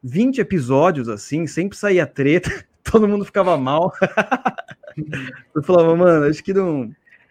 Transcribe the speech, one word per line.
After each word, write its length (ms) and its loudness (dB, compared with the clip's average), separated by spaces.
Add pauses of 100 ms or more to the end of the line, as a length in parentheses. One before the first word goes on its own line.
vinte 380 0
episódios, 680 2
assim, 380 -6
sempre 300 -4
saía 280 2
treta, 440 0 (200)
<laughs> 140 -20
todo 240 -2
mundo 180 -2
ficava 320 0
mal. 420 -2
<laughs> 1600 -6
Eu 80 -4
falava, 320 4
"Mano, 320 4
acho 160 -2
que 100 -4
não, 380 -2 (400)